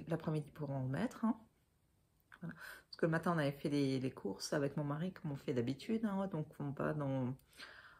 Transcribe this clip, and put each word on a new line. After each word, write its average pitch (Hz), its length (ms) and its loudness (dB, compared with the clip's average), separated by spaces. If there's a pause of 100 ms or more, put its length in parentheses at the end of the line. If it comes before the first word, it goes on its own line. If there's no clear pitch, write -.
l'après-midi 156 460 0
pour 143 180 -6
en 135 160 0
mettre, 185 380 0
hein. 220 140 4 (1000)
Voilà. 165 140 -8 (300)
Parce - 120 -18
que - 80 4
le 160 60 6
matin, 165 240 4
on - 20 4
avait 143 140 4
fait 147 180 -2
les, 135 300 4
les 127 120 0
courses - 420 -4
avec 143 240 2
mon 156 60 0
mari, 156 300 -2
comme - 180 -4
on 139 60 -4
fait 147 160 -2
d'habitude, 139 520 0
hein. 196 220 0
Donc, 156 200 -2 (120)
on 143 120 -2
va 147 220 0
dans, 135 420 0 (640)